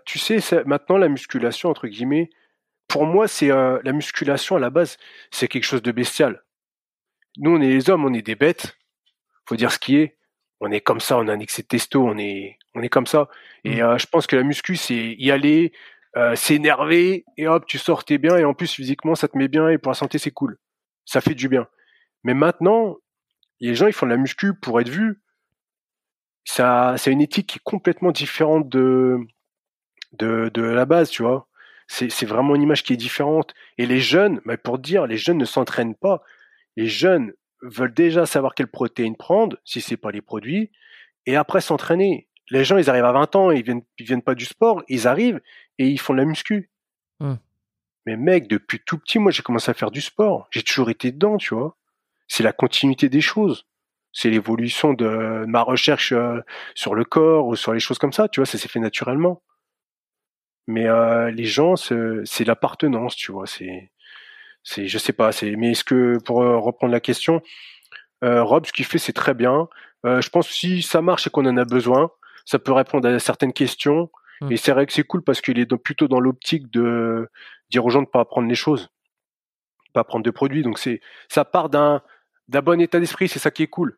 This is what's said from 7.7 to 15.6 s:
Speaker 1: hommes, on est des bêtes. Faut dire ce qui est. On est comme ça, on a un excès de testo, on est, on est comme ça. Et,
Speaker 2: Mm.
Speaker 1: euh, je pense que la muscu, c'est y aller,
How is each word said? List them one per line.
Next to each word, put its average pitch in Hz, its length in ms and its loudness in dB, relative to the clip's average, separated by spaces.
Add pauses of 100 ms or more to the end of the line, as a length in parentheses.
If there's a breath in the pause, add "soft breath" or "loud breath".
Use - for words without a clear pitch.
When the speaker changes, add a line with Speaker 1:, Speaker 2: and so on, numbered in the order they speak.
Speaker 1:
hommes, 170 160 2
on 135 80 0
est 113 80 -4
des 110 140 -6
bêtes. - 420 -2 (680)
Faut 120 100 -6
dire 117 160 0
ce - 80 -4
qui 139 180 2
est. 151 200 0 (440)
On 104 100 -6
est 104 100 -2
comme 113 180 0
ça, 127 180 0
on 113 100 0
a 107 60 -2
un 104 60 -4
excès - 220 -10
de - 60 -20
testo, 127 400 -2
on 107 100 -2
est, 98 400 -10 (160)
on 120 80 -10
est 120 80 -6
comme 131 160 0
ça. 147 240 0 (340 loud breath)
Et, 113 180 -4
Speaker 2:
Mm. 117 40 4
Speaker 1:
euh, 120 120 2
je - 100 -6
pense 160 200 0
que - 80 0
la 127 80 2
muscu, 147 320 -4
c'est 113 420 -6
y 131 140 0
aller, 151 400 2 (440 loud breath)